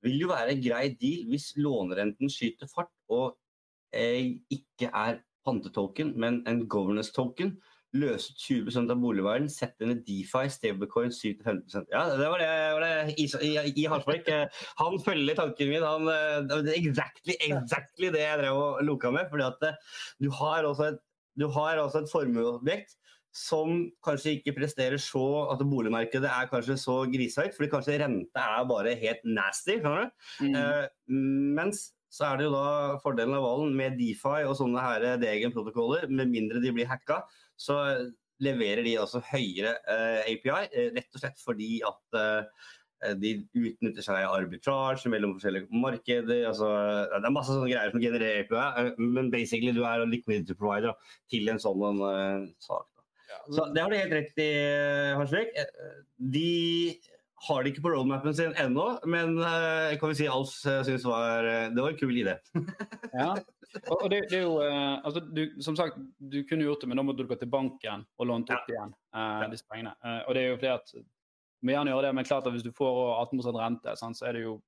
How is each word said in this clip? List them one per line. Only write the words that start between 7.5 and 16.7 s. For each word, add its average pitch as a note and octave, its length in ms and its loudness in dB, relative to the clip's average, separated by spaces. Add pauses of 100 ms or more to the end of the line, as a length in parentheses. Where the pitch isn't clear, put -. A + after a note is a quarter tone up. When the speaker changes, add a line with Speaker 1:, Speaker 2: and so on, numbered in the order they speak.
Speaker 1:
Løse C3 460 0
tjue - 240 0
prosent A#2+ 260 0
av B2 140 2
boligverden, A2+ 480 2
sett - 300 -6
inn A2+ 100 0
i B2 40 2
DeFi, A2 520 -2
stablecoin, A#2 640 -2
syv A2 240 -4
til - 80 -20
femten G2+ 220 -2
prosent. G2 260 -8
Ja, C#3+ 160 2
det C#3+ 220 2
var F3+ 100 0
det, D#3+ 120 2 (180)
var D#3 160 2
det D#3 320 0
i, D#3 80 4 (160)
i, D3 320 2 (100)
i D#3 80 2
Harsvik. D#3 380 0
Eh, D3 160 2 (320)
han E3+ 220 2
følger D3+ 360 2
tanken C#3+ 340 0
min, D#3+ 140 2
han, D#3 240 2
eh, D#3 320 2
det C#3 160 0
var D#3 220 0